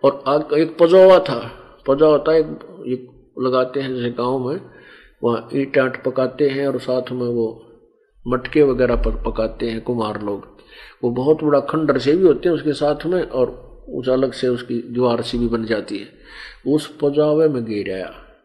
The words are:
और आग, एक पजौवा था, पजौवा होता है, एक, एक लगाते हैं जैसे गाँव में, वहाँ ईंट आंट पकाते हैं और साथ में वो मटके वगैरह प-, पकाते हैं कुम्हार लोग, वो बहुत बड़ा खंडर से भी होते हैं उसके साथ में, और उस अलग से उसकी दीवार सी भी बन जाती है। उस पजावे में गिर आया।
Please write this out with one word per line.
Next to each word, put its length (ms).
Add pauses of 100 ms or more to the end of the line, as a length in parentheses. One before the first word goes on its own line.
और 220
आग, 280
एक 240
पजौवा 400
था, 340 (360)
पजौवा 240
होता 200
है, 80
एक, 460
एक 520
लगाते 420
हैं 160
जैसे 140
गाँव 380
में, 120 (640)
वहाँ 320
ईंट 240
आंट 240
पकाते 460
हैं 200
और 100
साथ 240 (100)
में 140
वो 400 (600)
मटके 340
वगैरह 340
प-, 280
पकाते 460
हैं 100
कुम्हार 420
लोग, 360 (460)
वो 60
बहुत 340
बड़ा 160
खंडर 380
से 140
भी 140
होते 220
हैं 80
उसके 160
साथ 340
में, 160
और 240 (420)
उस 200
अलग 240
से 160
उसकी 260
दीवार 480
सी 160
भी 100
बन 160
जाती 340
है। 100 (580)
उस 360
पजावे 460
में 160
गिर 300
आया। 260 (240)